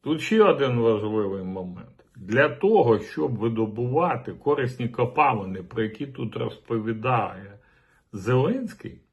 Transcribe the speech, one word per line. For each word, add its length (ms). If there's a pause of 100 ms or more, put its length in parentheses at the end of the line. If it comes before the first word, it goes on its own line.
Тут 180
ще 240
один 360
важливий 600
момент. 520 (220)
Для 320
того, 520
щоб 360
видобувати 960
корисні 560
копалини, 720
про 200
які 240
тут 300
розповідає 1200 (540)
Зеленський, 880 (120)